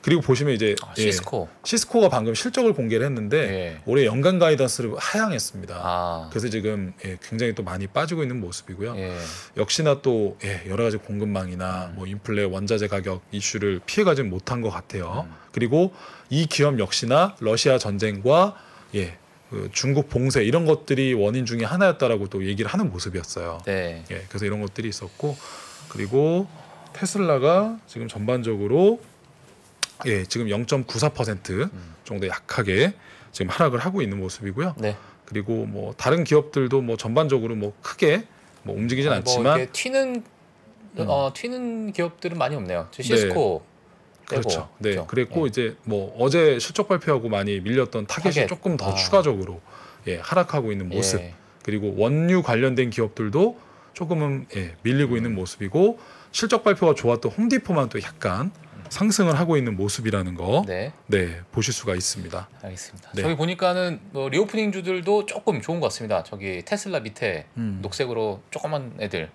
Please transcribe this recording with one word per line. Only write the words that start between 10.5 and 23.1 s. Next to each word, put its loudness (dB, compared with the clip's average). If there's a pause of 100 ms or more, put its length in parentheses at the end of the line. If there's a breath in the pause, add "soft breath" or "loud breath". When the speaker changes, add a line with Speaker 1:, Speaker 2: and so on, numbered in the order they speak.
Speaker 1:
여러 -2
가지 0
공급망이나 -4
Speaker 2:
음. -12
Speaker 1:
뭐 -8
인플레, -2
원자재 0
가격 -4
이슈를 -2
피해가지 2
못한 -4
것 -2
같아요. -8
Speaker 2:
음. -18 (200 loud breath)
Speaker 1:
그리고 4 (360 loud breath)
이 2
기업 2
역시나 2
러시아 4
전쟁과, 2 (380 loud breath)
예, -4 (320)
그 -6
중국 0
봉쇄 2
이런 4
것들이 2
원인 2
중에 -2
하나였다라고 2
또 -4
얘기를 -2
하는 0
모습이었어요. -8